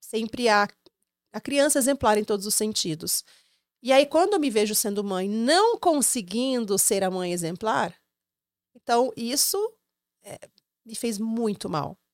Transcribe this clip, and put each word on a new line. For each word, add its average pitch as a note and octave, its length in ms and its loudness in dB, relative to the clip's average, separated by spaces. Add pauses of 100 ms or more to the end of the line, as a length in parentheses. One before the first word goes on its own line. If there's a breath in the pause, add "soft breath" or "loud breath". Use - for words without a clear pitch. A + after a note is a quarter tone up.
Sempre A3+ 480 -2
a, G#3 200 4 (640)
a G#3+ 80 -10
criança C#4+ 380 2
exemplar B3+ 400 2
em G#3+ 60 -2
todos G#3 220 -2
os G#3 80 -2
sentidos. F3+ 720 -2 (580 soft breath)
E B3 100 2
aí, C4+ 140 8
quando F4+ 280 2
eu F#4 60 2
me C#4+ 100 0
vejo G#3 240 0
sendo G3+ 280 -2
mãe, F#3+ 260 -4
não D#4 500 2
conseguindo A#3+ 1000 0
ser G3 260 2
a F#3+ 60 0
mãe F3+ 220 -4
exemplar, F3 640 -4 (800)
então A#3+ 420 0
isso, A#3+ 400 -2 (680)
é, - 160 -18 (480)
me A3+ 80 -16
fez A3+ 240 -4
muito A3 500 -2
mal. D3 300 -4 (160)